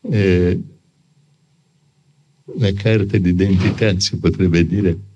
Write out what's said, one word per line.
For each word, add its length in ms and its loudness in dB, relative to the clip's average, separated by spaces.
Eh, 520 2
la 160 0
carta 460 0
d'identità, 800 0
si 200 -4
potrebbe 480 0
dire 320 -2